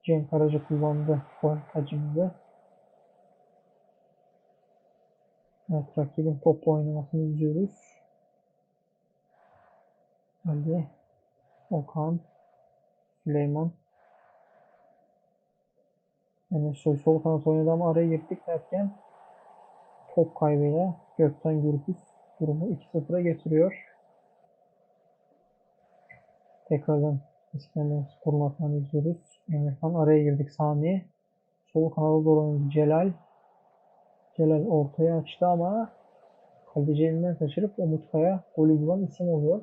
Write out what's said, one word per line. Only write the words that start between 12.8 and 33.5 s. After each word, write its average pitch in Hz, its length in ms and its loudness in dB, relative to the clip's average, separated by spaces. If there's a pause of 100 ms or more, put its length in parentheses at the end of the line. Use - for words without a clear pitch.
Süleyman. 147 480 -2 (2750)
Enes 151 260 -2
Soy 147 200 0
sol 156 260 0
kanat 160 240 -2
oynadı 156 240 2
ama 165 200 0
araya 170 160 2
girdik 160 400 -6
derken 185 440 -6 (1200)
top 160 200 2
kaybıyla 151 600 2 (220)
Gökten 156 440 2
Gürbüz 147 360 -2 (440)
durumu 156 280 -2
iki - 200 -8
sıfıra 165 320 -2
getiriyor. 165 640 0 (2750)
Tekrardan 147 540 -2 (340)
İskender 147 500 -6
Spor'un 147 380 -4
atmanı 147 360 -4
izliyoruz. 151 640 -4 (120)
Emirhan 147 400 -2
araya 156 300 4
girdik. 143 280 0
Sami. 156 540 -2 (680)
Sol 160 160 2
kanada 156 360 2
doğru 156 160 6
oynadı 147 280 0
Celal. 156 420 2 (1300)